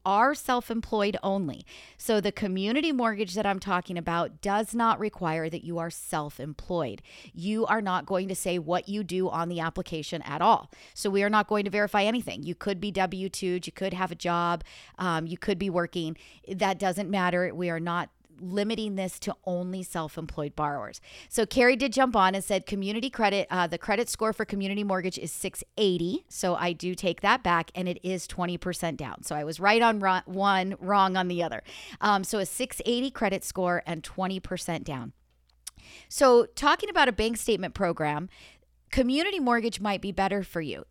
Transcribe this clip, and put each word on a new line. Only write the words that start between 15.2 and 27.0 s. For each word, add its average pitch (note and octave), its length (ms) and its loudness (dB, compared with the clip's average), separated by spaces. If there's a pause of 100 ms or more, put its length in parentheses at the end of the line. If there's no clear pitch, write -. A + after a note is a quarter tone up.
you F3 100 -6
could G3 220 -2
be G3 100 -2
working. E3+ 460 -2 (320)
That F#3+ 320 0
doesn't F#3+ 280 0
matter. F3+ 460 2
We F3 160 -2
are E3 80 -2
not E3+ 300 -2 (320)
limiting G#3 540 -2
this F#3+ 240 -4
to - 160 -6 (120)
only F3+ 360 -4
self-employed D#3+ 720 -6
borrowers. C#3+ 460 -4 (280)
So A3 160 2
Carrie B3 300 6
did B3 180 0
jump C4 220 4
on F#3+ 220 6
and F#3+ 80 -4
said, F#3+ 220 -2
"Community G#3 440 -2
credit, G3+ 400 2
uh, F3+ 160 2
the E3 120 -2
credit G#3+ 300 0
score A3 240 0
for G#3+ 120 -2
community G3+ 400 -2
mortgage F#3 340 -2
is D#3+ 140 -8
six - 320 -8 (120)
eighty." F#3+ 520 2
So F3+ 260 -2
I F3 180 0
do F3+ 220 -4
take F3+ 280 -2